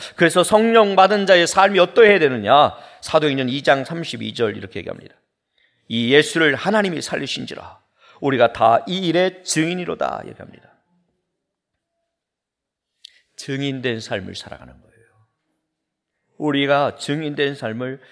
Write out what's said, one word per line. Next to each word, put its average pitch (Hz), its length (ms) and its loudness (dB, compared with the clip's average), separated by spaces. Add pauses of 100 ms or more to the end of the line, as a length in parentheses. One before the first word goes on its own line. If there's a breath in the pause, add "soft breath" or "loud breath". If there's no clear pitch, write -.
(160 loud breath)
그래서 170 260 4
성령 214 540 2
받은 190 300 4
자의 175 200 6
삶이 190 320 2
어떠해야 202 400 6
되느냐? 127 560 2 (280 loud breath)
사도행전 139 480 0
이 139 120 -6
장 139 220 2
삼십이 123 500 -10
절 107 220 -2
이렇게 98 220 -14
얘기합니다. 87 360 -14 (760)
"이 117 260 0
예수를 151 400 2
하나님이 185 480 -2
살리신지라 - 800 -10 (400 soft breath)
우리가 117 340 2
다 113 320 4
이 185 220 -6
일의 180 360 -2
증인이로다." 165 840 -4
얘기합니다. - 420 -20 (2750 soft breath)
증인된 135 640 -6
삶을 98 360 -10
살아가는 - 360 -18
거예요. - 320 -20 (1300)
우리가 139 580 0
증인된 147 600 -6
삶을 127 440 -10 (120)